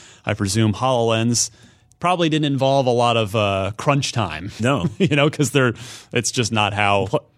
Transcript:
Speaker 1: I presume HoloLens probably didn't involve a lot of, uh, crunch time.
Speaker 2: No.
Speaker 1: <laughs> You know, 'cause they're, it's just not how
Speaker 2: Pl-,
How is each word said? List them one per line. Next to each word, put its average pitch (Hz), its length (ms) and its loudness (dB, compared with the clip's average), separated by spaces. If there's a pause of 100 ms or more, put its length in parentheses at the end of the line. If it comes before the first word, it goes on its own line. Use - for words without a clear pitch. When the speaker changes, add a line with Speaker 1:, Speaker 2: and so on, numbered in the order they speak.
(240)
Speaker 1:
I 110 100 -2
presume 104 400 0
HoloLens 117 760 0 (480)
probably 175 300 0
didn't 151 240 0
involve 135 340 2
a 127 60 2
lot 120 240 2
of, 107 180 0
uh, 98 420 0
crunch 139 360 0
time. 90 480 -4
Speaker 2:
No. 139 320 0
Speaker 1:
<laughs> - 60 -10
You 156 180 2
know, 147 140 4
'cause - 200 -2
they're, 127 220 2 (400)
it's 120 180 -2
just 117 220 -4
not 104 220 0
how 101 320 2
Speaker 2:
Pl-, 123 180 -2 (140)